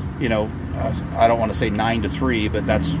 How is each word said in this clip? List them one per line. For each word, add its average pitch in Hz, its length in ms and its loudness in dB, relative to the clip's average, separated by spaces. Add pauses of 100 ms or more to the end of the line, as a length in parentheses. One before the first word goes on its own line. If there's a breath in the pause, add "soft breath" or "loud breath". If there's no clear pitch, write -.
(200 loud breath)
you 127 80 0
know, 107 200 0 (300)
uh, 135 140 -2 (260)
I 113 100 6
don't 117 120 4
wanna 110 120 0
say 113 160 0
nine 110 340 0
to 98 60 -2
three, 117 400 0
but 104 180 -2
that's 107 220 2 (120)